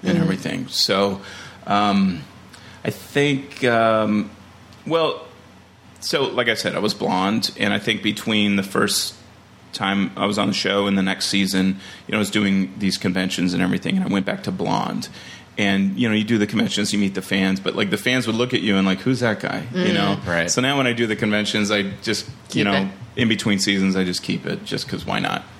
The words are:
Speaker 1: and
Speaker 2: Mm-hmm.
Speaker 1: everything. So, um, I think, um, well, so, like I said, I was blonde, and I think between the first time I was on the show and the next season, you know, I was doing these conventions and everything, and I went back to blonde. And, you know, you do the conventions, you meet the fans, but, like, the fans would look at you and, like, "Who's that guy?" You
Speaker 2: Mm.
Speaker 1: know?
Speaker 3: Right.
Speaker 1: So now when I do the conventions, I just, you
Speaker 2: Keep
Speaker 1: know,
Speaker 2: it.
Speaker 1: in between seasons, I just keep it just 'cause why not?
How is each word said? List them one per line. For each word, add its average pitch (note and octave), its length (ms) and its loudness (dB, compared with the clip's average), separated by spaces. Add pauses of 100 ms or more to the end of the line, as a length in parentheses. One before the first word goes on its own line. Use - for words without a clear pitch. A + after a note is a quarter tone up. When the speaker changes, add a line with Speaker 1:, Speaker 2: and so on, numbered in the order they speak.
Speaker 1:
and F#3 120 2
Speaker 2:
Mm-hmm. E3 80 4
Speaker 1:
everything. F#2 460 -2
So, G2 520 0 (460)
um, G2 560 2 (600)
I - 60 0
think, C#3+ 760 -2
um, A2 640 4 (580)
well, D#3+ 360 0 (760)
so, C#3+ 240 0
like A#2+ 240 0
I A2+ 60 2
said, F#2 200 -2
I G2 60 0
was G2+ 120 0
blonde, F#2+ 640 0
and G2+ 140 0
I G#2 60 0
think G#2 240 -2
between G#2 540 0
the F#2+ 60 0
first - 520 -2 (580)
time G2 420 0
I G2 120 0
was G2+ 120 0
on G2+ 100 0
the G2 60 0
show G2+ 320 0
and G2 120 2
the F#2+ 40 2
next F#2+ 260 -2
season, F#2+ 520 2 (260)
you - 60 -4
know, A2 60 0
I - 20 2
was G2+ 100 0
doing G2 480 2
these F#2+ 200 0
conventions F#2 560 0
and F#2 80 0
everything, F#2+ 340 0
and F#2+ 80 0
I - 40 -4
went G2 180 0
back - 160 -4
to G2+ 100 -4
blonde. - 560 -2 (500)
And, G2 400 2
you A#2+ 100 2
know, G#2+ 60 2
you G#2+ 100 2
do A2+ 140 2
the G#2 80 4
conventions, G#2 480 0
you G2+ 40 2
meet G2 160 2
the G2 60 -2
fans, F#2+ 400 0
but, - 160 -4
like, G2+ 140 0
the A2 80 0
fans B2+ 280 0
would A2+ 100 0
look B2 180 0
at G#2+ 80 0
you G2+ 160 2
and, F#2+ 80 4
like, F#2 140 0
"Who's B2+ 200 0
that A2+ 200 0
guy?" - 240 -4 (100)
You F3+ 140 0
Speaker 2:
Mm. - 60 2
Speaker 1:
know? G2+ 220 2 (100)
Speaker 3:
Right. E2+ 240 0
Speaker 1:
So B2 120 2
now C#3+ 160 2
when C3 80 2
I A#2+ 80 2
do A#2 120 2
the G#2+ 100 0
conventions, G#2 540 0
I G#2 120 4 (200)
just, A2 220 -2 (300)
you A2+ 100 2
Speaker 2:
Keep - 0 -
Speaker 1:
know, G2+ 100 4
Speaker 2:
it. G2 120 2 (300)
Speaker 1:
in A#2+ 120 2
between G#2 300 2
seasons, F#2+ 360 2
I F#2+ 100 2
just F2+ 180 -2
keep - 240 -4
it F2 180 -4
just - 240 -6
'cause - 160 -6
why - 140 -2
not? G1+ 260 -2 (160)